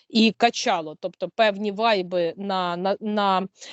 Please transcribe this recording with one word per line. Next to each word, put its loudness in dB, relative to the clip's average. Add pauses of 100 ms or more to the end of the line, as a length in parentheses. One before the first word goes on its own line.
і 4
качало, 0
тобто -8
певні 0
вайби 0
на, -2
на, -2
на 0 (260)